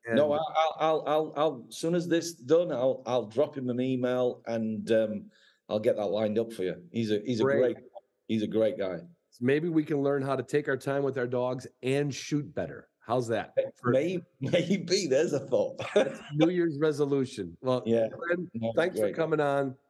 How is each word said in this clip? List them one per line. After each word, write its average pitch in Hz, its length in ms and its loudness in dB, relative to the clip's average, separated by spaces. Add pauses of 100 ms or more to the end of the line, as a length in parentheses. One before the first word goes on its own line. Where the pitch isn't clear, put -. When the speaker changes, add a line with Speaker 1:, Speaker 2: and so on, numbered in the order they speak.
Speaker 1:
And 117 120 2
Speaker 2:
No, 147 160 4
I'll, 151 200 -2 (260)
I'll, 156 280 2
I'll, 156 300 0
I'll, 143 320 0
as - 80 -16
soon 165 180 0
as 170 140 0
this 165 240 0
done, 156 400 2
I'll, 127 320 0
I'll 117 220 0
drop 117 300 0
him 123 120 -4
an 120 100 -2
email, 127 680 0
and, 110 440 -2
um, 107 340 2 (440)
I'll 107 100 -2
get 113 160 2
that 104 120 -2
lined 104 300 0
up 113 140 2
for 92 120 -6
you. 87 120 -2 (160)
He's 110 200 -2
a, 104 140 2
he's 120 140 -2
a 123 40 4
Speaker 1:
Great. 139 180 4
Speaker 2:
great, 117 160 2 (500)
he's 110 160 0
a 101 40 -2
great 104 300 2
guy. 92 200 -4 (420)
Speaker 1:
Maybe 147 300 0
we 156 160 2
can 147 180 -2
learn 139 200 0
how 135 120 -2
to 127 80 -4
take 147 240 0
our 135 100 0
time 139 260 -2
with 135 140 -2
our 123 100 -2
dogs 127 400 -2 (160)
and 139 300 0
shoot 147 400 -6
better. 80 360 -8 (140)
How's 120 260 -2
that? 107 260 -2 (260)
For 123 100 0
Speaker 2:
May-, 170 300 0 (100)
<laughs> - 80 -20
maybe. 175 680 0
There's 131 260 4
a - 60 0
thought. - 480 -2
<laughs> - 80 -6
Speaker 1:
That's - 240 2 (160)
New 160 140 6
Year's 170 280 0
resolution. 139 840 0
Well, 127 240 0
Speaker 2:
Yeah. 113 240 4
Speaker 1:
Glenn, 170 440 -4
Speaker 2:
No, 113 220 -2
Speaker 1:
thanks 175 200 2
for 214 100 0
Speaker 2:
great. 185 100 -2
Speaker 1:
coming 160 240 0
on. 139 360 0 (140)